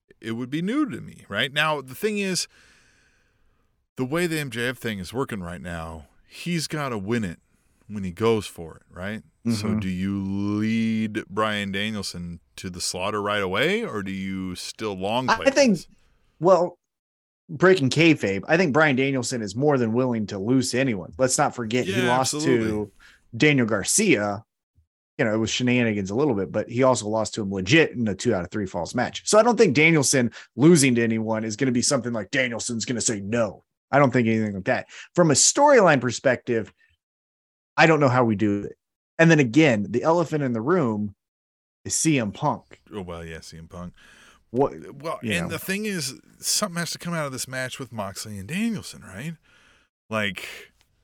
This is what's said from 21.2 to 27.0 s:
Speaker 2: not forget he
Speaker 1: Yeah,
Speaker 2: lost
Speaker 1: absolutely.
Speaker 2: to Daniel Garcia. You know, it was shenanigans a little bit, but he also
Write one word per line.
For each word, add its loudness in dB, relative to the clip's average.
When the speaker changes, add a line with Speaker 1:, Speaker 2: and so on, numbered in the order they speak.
Speaker 2:
not 0
forget -2
he -4
Speaker 1:
Yeah, 2
Speaker 2:
lost 0
Speaker 1:
absolutely. 0
Speaker 2:
to -6
Daniel 4
Garcia. 0
You 0
know, 0
it 0
was 0
shenanigans 0
a -4
little 2
bit, -4
but -4
he 0
also 2